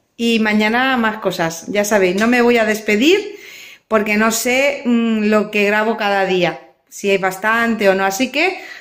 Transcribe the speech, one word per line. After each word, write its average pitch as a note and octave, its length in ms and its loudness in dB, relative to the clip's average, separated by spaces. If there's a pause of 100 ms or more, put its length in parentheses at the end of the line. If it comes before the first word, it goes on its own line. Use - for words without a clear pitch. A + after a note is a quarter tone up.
(180)
Y A#3 220 2
mañana A3 580 2
más A3 200 -2
cosas. F3+ 500 -4
Ya G#3 180 -2
sabéis, F#3+ 300 2
no G#3+ 120 0
me B3 140 2
voy A#3+ 160 4
a A3+ 80 2
despedir G#3+ 720 0 (500)
porque G#3+ 300 0
no A3 140 2
sé, B3 540 -2
mm, A#3 400 0
lo G#3+ 260 2
que G#3 140 0
grabo G#3+ 320 0
cada G3+ 280 0
día, F3+ 340 0 (300)
si - 200 -6
hay G3 80 2
bastante G#3+ 720 0
o F#3 60 4
no. F#3+ 100 0
Así A#3+ 260 -2
que F4+ 280 -2 (220)